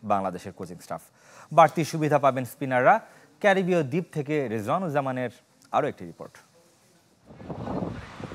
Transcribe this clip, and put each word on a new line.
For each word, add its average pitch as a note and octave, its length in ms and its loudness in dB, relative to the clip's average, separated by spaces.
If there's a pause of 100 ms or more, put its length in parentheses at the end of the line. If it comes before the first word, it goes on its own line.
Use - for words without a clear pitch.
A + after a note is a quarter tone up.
বাংলাদেশের F#2+ 480 -2
কোচিং F2 260 -14
স্টাফ। - 220 -12 (520)
বাড়তি D#3 320 6
সুবিধা D3+ 340 2
পাবেন C3 260 2
স্পিনাররা। C3+ 560 2 (400)
ক্যারিবীয় F#3 420 4
দ্বীপ D3+ 300 -2
থেকে C#3+ 360 -4
রেজওয়ানুজ্জামানের C3 840 -2 (420)
আরও C#3 160 2
একটি G2+ 160 -10
রিপোর্ট। E2 320 -16 (2000)